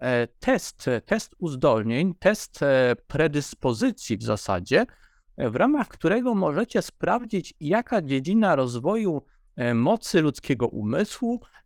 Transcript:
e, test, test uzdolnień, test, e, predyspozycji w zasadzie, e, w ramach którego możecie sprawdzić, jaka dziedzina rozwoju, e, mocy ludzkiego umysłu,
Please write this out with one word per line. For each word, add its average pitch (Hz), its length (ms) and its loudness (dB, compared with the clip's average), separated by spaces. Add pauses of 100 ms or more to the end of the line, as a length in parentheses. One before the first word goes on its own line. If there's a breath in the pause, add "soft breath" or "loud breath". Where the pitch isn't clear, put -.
e, 120 260 0
test, - 600 -4 (200)
test - 320 -2
uzdolnień, 135 760 0
test, - 480 0
e, 131 340 4 (100)
predyspozycji 143 1120 -2
w 107 60 -8
zasadzie, 110 640 0 (500 soft breath)
e, 127 140 -2
w 113 60 -6
ramach 254 320 2
którego 233 460 0
możecie 190 480 -2
sprawdzić, 208 800 -4
jaka 196 420 0
dziedzina 156 540 2
rozwoju, 139 640 -2 (340)
e, 120 180 0
mocy 170 460 2
ludzkiego 131 480 0
umysłu, 208 720 -2 (260 soft breath)